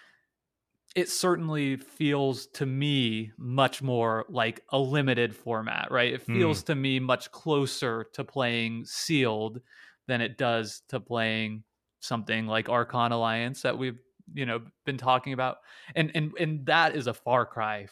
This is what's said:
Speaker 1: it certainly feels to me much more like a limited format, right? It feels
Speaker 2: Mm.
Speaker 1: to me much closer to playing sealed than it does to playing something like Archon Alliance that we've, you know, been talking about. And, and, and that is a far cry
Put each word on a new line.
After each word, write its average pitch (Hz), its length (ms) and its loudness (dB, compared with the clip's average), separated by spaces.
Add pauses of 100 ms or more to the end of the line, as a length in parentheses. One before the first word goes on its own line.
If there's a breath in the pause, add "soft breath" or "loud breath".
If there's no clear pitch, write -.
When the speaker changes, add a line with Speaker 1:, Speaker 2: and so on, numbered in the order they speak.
(960 soft breath)
Speaker 1:
it 180 140 0
certainly 156 680 0
feels 139 680 0
to - 180 -4
me 131 720 0
much 127 440 0
more 117 480 0
like 113 320 -2 (100)
a 135 60 2
limited 131 580 2
format, 113 540 -4
right? 123 240 2
It 131 80 -6
feels 156 420 2
Speaker 2:
Mm. - 40 -12
Speaker 1:
to 156 80 0
me 135 240 0
much 127 320 0
closer 131 840 0
to 139 120 -8
playing 117 600 0
sealed 117 760 0 (460 loud breath)
than 123 120 -2
it 117 180 -4
does 113 520 -2
to 127 100 -4
playing 110 640 -2 (380)
something 113 440 -2
like 110 220 0
Archon 117 460 0
Alliance 117 480 -2
that 117 160 0
we've, 123 220 -6 (340)
you 139 120 -4
know, 117 160 -4 (240)
been 135 120 -4
talking 127 340 2
about. 127 260 -2 (380 loud breath)
And, 156 180 2
and, 156 260 -2
and 156 260 -2
that 156 300 4
is 127 120 -2
a 117 60 -2
far 120 320 2
cry 107 460 -4